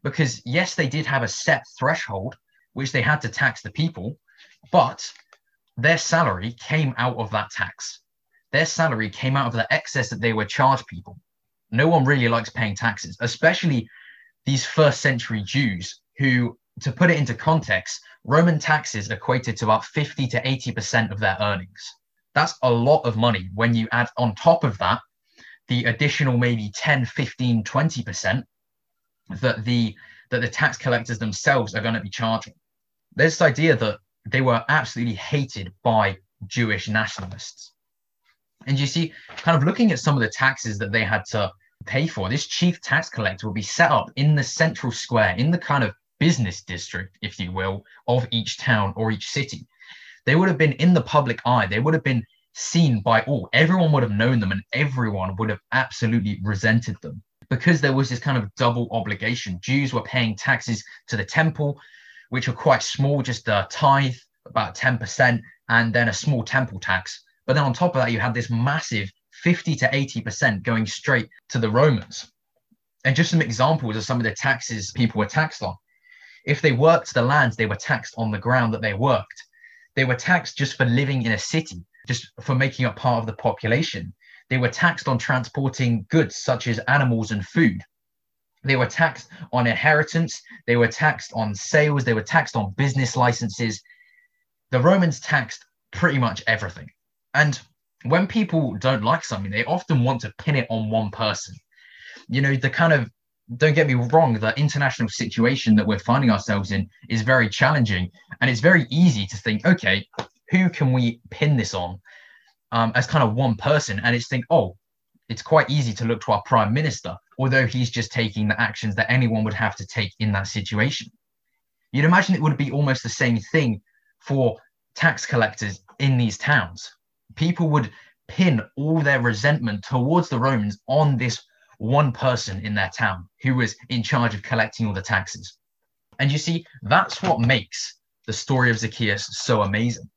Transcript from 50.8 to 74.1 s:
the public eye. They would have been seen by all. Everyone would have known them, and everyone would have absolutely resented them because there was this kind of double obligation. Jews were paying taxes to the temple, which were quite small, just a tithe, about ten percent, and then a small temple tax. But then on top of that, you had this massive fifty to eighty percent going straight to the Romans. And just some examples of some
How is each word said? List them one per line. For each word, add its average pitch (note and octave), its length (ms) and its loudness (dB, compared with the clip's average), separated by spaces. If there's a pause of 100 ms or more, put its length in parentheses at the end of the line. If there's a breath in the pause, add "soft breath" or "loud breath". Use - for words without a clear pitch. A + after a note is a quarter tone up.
the D#3+ 100 4
public C3 440 0
eye. A#2+ 200 4
They G2+ 120 -2
would D3+ 160 2
have D#3 80 0
been B2 220 0 (300)
seen C#3 460 2
by A2+ 220 4
all. - 300 -4
Everyone D#3+ 400 4
would C3+ 100 4
have A2 80 0
known A#2 300 2
them, F#2+ 100 0
and F#2+ 120 -2 (100)
everyone A2+ 640 -2
would G#2+ 140 -2
have F#2+ 100 -6 (100)
absolutely A#2 720 -2
resented G#2+ 580 0
them - 220 -14 (260)
because D3+ 320 2
there C#3 120 2
was C3+ 180 0
this B2 80 -6
kind C3+ 200 -2
of G2+ 180 -6
double A#2+ 340 0
obligation. G#2+ 720 -6
Jews C3+ 300 0
were A#2 100 -2
paying A2+ 320 -2
taxes A#2+ 480 -2 (240 loud breath)
to A#2 100 -6
the G2+ 80 -4
temple, D3+ 540 0 (520 loud breath)
which B2+ 180 -4
were B2 60 -4
quite C3 280 2
small, C#3 400 0
just - 260 -6
a G2+ 220 2
tithe, C#3 440 2 (320)
about G#2 280 -4
ten B2+ 220 0
percent, A#2+ 460 2 (260 loud breath)
and A#2 240 2
then A#2 160 2
a G#2+ 40 -2
small A#2+ 300 0
temple A#2 380 -4
tax. - 420 -4 (240)
But C3 60 0
then D3 120 4
on B2+ 100 0
top F3 200 0
of C3 80 2
that, A#2 80 0
you A2+ 80 0
had A#2 140 0
this A#2 180 -4
massive A#2 600 -2 (200)
fifty E3+ 460 0
to B2+ 180 0
eighty C3+ 280 -2
percent G#2+ 400 -2
going A2+ 240 0
straight A#2 420 -2 (220 soft breath)
to C3 80 -2
the A2+ 100 0
Romans. B2 640 2 (720)
And C3 100 2
just D#3+ 160 2
some D#3+ 120 4
examples B2+ 520 0
of A2 100 -4
some C3 120 -2